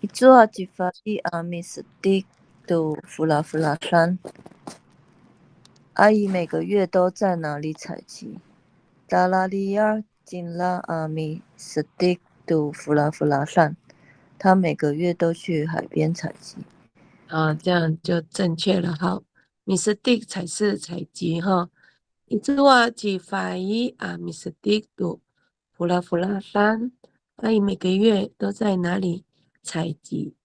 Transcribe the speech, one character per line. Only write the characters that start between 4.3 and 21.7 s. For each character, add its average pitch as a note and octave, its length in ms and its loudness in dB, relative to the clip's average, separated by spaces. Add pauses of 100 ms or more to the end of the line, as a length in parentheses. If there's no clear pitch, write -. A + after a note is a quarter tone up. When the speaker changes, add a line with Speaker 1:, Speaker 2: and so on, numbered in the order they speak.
Speaker 1:
阿 G#3 160 6
姨 G#3 180 2
每 F#3 180 -2
个 D#3+ 160 -4
月 F#3+ 240 0
都 F3+ 240 2
在 F#3 260 -2
哪 D3+ 220 -6
里 D#3 140 -6
采 - 340 -12
集？ - 320 -16 (680)
达 F3+ 180 4
拉 F#3 220 2
里 G3 220 -4
亚 G#3+ 340 0 (200)
金 F3 320 -12
拉 F3+ 200 -2 (100)
阿 D#3+ 220 -4
米 D#3 340 -6 (140)
斯 - 280 -6 (140)
蒂 F3+ 220 2 (260)
杜 D3+ 240 0
弗 - 220 -6
拉 D3 180 4
弗 D#3 140 -6
拉 D3 200 0
山。 D#3 320 2 (600)
他 F#3+ 160 6
每 F3 200 2
个 D3 200 -2
月 F3 200 -2
都 E3+ 180 0
去 D#3+ 340 -4
海 E3 200 -4
边 D#3 280 0
采 - 260 -10
集。 - 180 -20 (680)
Speaker 2:
啊， D#3 280 0
这 D#3+ 160 -4
样 E3 320 2
就 E3+ 180 0
正 E3 360 -2
确 F#3+ 240 0
了 F3 140 -4
哈。 F3+ 280 -4 (420)
Miss F#3+ 260 0
Dick A3 380 0
才 F3 180 -8
是 G3+ 320 -2
采 E3+ 340 -10
集 E3 280 -4
哈。 F3 300 0 (580)